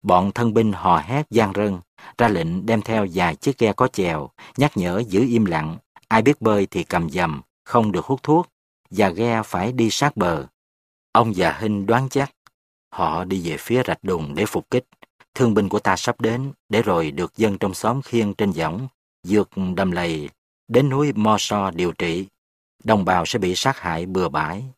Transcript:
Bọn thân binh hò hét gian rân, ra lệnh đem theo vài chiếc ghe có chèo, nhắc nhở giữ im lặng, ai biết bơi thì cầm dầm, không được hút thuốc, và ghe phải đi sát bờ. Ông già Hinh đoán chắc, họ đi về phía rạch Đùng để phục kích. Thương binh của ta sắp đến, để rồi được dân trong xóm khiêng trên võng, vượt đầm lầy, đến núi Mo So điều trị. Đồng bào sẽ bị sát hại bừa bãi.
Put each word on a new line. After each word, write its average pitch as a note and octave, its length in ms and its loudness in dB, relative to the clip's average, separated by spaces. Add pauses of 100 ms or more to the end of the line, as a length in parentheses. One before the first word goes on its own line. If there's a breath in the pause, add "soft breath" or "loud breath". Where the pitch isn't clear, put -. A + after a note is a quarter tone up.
Bọn F#2+ 300 2
thân A#2 220 -2
binh A2 180 4
hò F2+ 260 2
hét A#2+ 320 -4
gian G#2 240 2
rân, G2 260 -2 (380 loud breath)
ra A#2 100 4
lệnh F2+ 380 -2
đem A2 160 0
theo A2 300 -2
vài E2+ 240 -2
chiếc - 220 -4
ghe G#2+ 140 4
có B2+ 160 2
chèo, D#2+ 420 -2 (260 loud breath)
nhắc C#3+ 200 2
nhở F2+ 320 -2
giữ F#2+ 120 2
im A#2 240 2
lặng, E2 340 -2 (300)
ai - 140 4
biết C#3 180 4
bơi G#2 260 2
thì F2 180 -6
cầm E2+ 260 -2
dầm, E2 320 -4 (220)
không A2 280 2
được F2+ 140 -2
hút C3+ 160 -2
thuốc, E3 260 2 (420)
và G2 180 2
ghe A2+ 340 0
phải G2+ 300 -4
đi A#2+ 180 2
sát D3 260 0
bờ. E2+ 300 -2 (680)
Ông A2+ 240 2
già E2+ 160 2
Hinh G2+ 340 -4
đoán B2 220 2
chắc, C#3 240 -2 (580)
họ F2 340 -4
đi F#2 240 -4
về D#2 80 -6
phía B2 300 0
rạch - 180 -4
Đùng D#2 300 -4
để F#2+ 120 0
phục - 240 -4
kích. B2 140 0 (500)
Thương A#2 200 2
binh G2+ 140 4
của G#2 100 0
ta - 180 2
sắp - 240 -4
đến, B2 320 -2 (160)
để - 140 2
rồi E2+ 280 0
được E2+ 260 -6
dân G#2 220 0
trong G2 160 -2
xóm B2 280 -2
khiêng G#2+ 320 0
trên G2+ 180 0
võng, E2 360 -4 (360)
vượt G#2 260 2 (260)
đầm F#2+ 140 0
lầy, E2+ 380 -4 (400)
đến C3 200 4
núi C#3 240 0
Mo G#2+ 260 2
So G2 320 -2
điều F2 220 -2
trị. F2 340 -6 (580)
Đồng G#2+ 200 4
bào F2 220 2
sẽ - 120 -4
bị F#2 160 0
sát C3+ 240 -2
hại E2+ 280 -4
bừa F#2 220 -2
bãi. D#2 360 -4 (140)